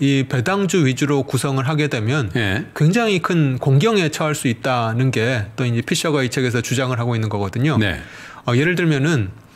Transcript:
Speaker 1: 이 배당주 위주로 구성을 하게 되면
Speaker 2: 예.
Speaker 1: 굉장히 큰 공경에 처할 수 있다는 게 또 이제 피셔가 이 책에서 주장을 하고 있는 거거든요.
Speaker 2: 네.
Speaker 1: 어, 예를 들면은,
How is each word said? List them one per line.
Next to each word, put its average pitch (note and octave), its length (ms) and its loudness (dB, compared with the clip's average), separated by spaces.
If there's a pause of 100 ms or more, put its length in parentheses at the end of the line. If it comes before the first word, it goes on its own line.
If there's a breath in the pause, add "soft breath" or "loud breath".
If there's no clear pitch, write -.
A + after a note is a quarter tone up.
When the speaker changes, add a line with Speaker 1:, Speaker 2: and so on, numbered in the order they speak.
Speaker 1:
이 C#3 260 2
배당주 F3+ 580 2
위주로 C3+ 380 0
구성을 C3+ 420 -2
하게 D3+ 220 0
되면 B2 480 -2
Speaker 2:
예. G#2 300 0 (100)
Speaker 1:
굉장히 G3 440 2
큰 D3+ 380 2
공경에 D#3 520 2
처할 D3+ 260 -2
수 C#3+ 140 -2
있다는 A#2+ 640 0
게 A#2 340 0 (100)
또 C3 100 -2
이제 A#2 160 0
피셔가 D3+ 420 0
이 B2+ 60 -2
책에서 B2+ 300 0
주장을 B2+ 400 -2
하고 A#2+ 160 0
있는 A2 140 -2
거거든요. A2+ 480 -2
Speaker 2:
네. G2+ 240 0 (440 loud breath)
Speaker 1:
어, A#2+ 80 0
예를 D#3 220 2
들면은, D3+ 540 0 (260 loud breath)